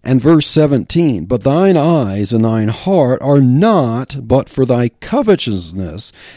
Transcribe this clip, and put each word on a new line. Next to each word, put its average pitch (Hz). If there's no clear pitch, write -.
And 131
verse 147
seventeen, 143
"But 104
thine 175
eyes 120
and 113
thine 110
heart 131
are 143
not 131
but 127
for 135
thy 120
covetousness, 95